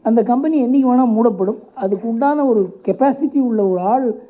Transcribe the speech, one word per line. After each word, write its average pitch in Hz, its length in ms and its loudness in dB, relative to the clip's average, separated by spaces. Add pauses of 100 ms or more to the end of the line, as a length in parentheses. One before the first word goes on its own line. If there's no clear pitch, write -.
அந்த 226 200 2
கம்பெனி 269 420 0
என்னைக்கு 262 240 2
வேணா 254 160 2
மூடப்படும். 220 540 0 (160)
அதுக்கு 214 340 -4
உண்டான 277 360 0
ஒரு 208 400 0
கெப்பாசிட்டி 269 540 0
உள்ள 226 280 0
ஒரு 185 140 0
ஆள் 233 500 -2